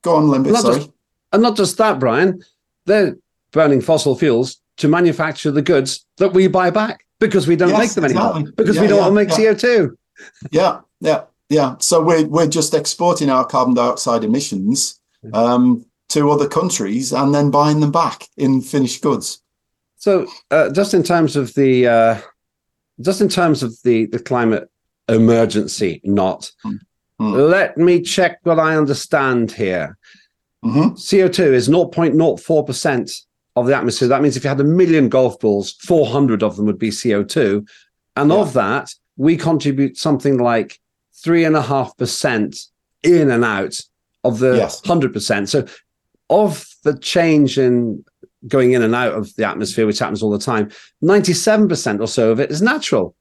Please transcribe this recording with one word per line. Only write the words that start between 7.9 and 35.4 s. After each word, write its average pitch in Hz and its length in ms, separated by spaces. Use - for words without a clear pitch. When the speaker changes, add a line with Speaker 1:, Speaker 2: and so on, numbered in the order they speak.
Speaker 2:
them 170 140
anymore, 127 260
Speaker 1:
exactly. 156 260
Speaker 2:
because 165 180
Speaker 1:
Yeah, 170 60
Speaker 2:
we 208 80
don't 202 80
Speaker 1:
yeah, 190 60
Speaker 2:
wanna 190 120
make 208 140
Speaker 1:
yeah. 160 60
Speaker 2:
C 220 120
O 214 60
two. 214 440
Speaker 1:
Yeah, 165 300
yeah, 156 220
yeah. 143 300
So 170 220
we're, 160 260
we're 156 200
just 156 260
exporting 160 560
our 127 160
carbon 127 300
dioxide 120 480
emissions, 113 760
um, 123 520
to 147 200
other 143 180
countries 135 680
and 139 200
then 143 160
buying 147 300
them 147 120
back 160 340
in 135 240
finished 131 400
goods. 131 400
Speaker 2:
So, 190 300
uh, 147 180
just 196 240
in 175 100
terms 165 320
of 131 200
the, 127 320
uh, 113 340
just 185 180
in 202 100
terms 160 340
of 117 200
the, 113 240
the - 120
climate 117 500
emergency, 110 960
not, 95 480
Speaker 1:
Mm. 104 140
Mm. 117 300
Speaker 2:
let 185 300
me 175 200
check 175 440
what 160 160
I 160 180
understand 135 760
here. 90 460
Speaker 1:
Mm-hmm. 117 340
Speaker 2:
C 190 260
O 185 40
two 180 240
is 123 160
nought 170 240
point 165 220
nought 160 260
four 156 240
percent 127 460
of - 100
the 135 100
atmosphere. 120 320
That 135 140
means 143 160
if 127 60
you 139 60
had 135 100
a 139 40
million 160 460
golf 131 300
balls, 101 400